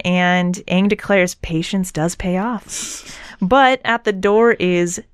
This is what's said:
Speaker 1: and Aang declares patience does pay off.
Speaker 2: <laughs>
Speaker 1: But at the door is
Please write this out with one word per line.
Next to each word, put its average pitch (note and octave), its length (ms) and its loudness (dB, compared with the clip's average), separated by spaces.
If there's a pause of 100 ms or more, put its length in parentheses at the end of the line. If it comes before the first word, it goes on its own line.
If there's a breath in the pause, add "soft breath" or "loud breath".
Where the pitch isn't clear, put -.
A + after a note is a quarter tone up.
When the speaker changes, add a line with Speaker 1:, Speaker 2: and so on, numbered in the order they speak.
Speaker 1:
and F3+ 500 2 (140)
Aang F#3+ 200 2
declares G3 480 0
patience F#3 560 -4
does D#3+ 220 -2
pay F3+ 240 -4
off. - 880 -8
Speaker 2:
<laughs> - 40 -18 (160)
Speaker 1:
But B3+ 400 4
at A3+ 200 -2
the G#3+ 80 0
door G#3 480 4
is F3 420 0 (120)